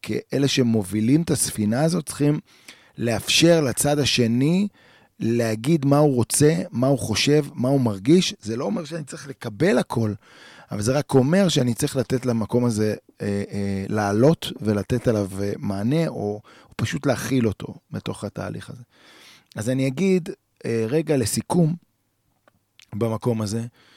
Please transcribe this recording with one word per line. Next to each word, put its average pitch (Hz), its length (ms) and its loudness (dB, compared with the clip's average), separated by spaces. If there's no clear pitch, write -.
כאלה - 460 -2
שמובילים 113 720 2
את 170 100 -2
הספינה 110 520 0
הזאת, 165 220 0
צריכים 147 340 0
לאפשר 151 640 2
לצד 143 380 0
השני 135 680 2
להגיד 117 640 0
מה 139 120 4
הוא 147 180 4
רוצה, 147 380 4
מה 127 160 0
הוא 135 120 2
חושב, 143 540 0
מה 123 160 -2
הוא 139 120 2
מרגיש. 120 600 2
זה 110 140 -8
לא 135 100 -6
אומר 190 200 -6
שאני 160 180 -10
צריך 143 240 -14
לקבל 139 500 0
הכל, 113 360 -2
אבל 104 100 -6
זה 110 100 0
רק 143 220 -2
אומר 160 360 6
שאני 123 240 2
צריך 143 220 -4
לתת 127 300 -2
למקום 120 400 0
הזה, 107 300 0
אה, 101 300 -4
אה, 98 380 -4
לעלות 107 640 2
ולתת 104 460 0
עליו, 104 220 0
אה, 101 160 -2
מענה, 123 500 -2
או, 104 340 -6
או - 60 -20
פשוט 139 300 -4
להכיל 123 420 0
אותו - 280 -6
בתוך - 320 -8
התהליך 101 460 -10
הזה. 117 140 -16
אז 110 140 -6
אני 131 180 0
אגיד, 180 420 0
אה, 113 240 -2
רגע 151 280 0
לסיכום 156 580 0
במקום 110 480 -2
הזה, 110 240 -4